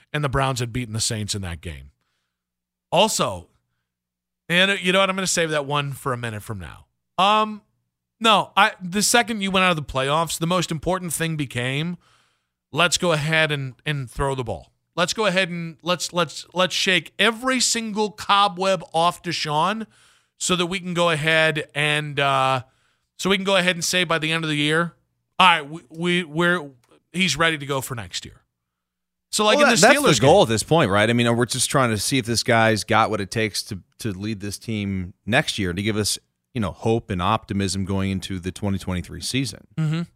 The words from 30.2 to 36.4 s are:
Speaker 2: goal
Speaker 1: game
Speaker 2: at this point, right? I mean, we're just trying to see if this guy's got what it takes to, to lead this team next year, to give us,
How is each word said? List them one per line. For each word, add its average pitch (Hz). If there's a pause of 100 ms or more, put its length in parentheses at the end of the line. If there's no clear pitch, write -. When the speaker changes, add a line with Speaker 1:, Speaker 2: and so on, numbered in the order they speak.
Speaker 2:
goal 165
Speaker 1:
game 110
Speaker 2:
at 113
this 104
point, 151
right? 104
I -
mean, 120
we're 120
just -
trying 131
to 107
see 135
if 107
this 113
guy's 113
got 110
what 104
it 95
takes 110
to, 95 (180)
to 110
lead 104
this 98
team 98 (120)
next 127
year, 92
to 95
give 104
us, 104 (380)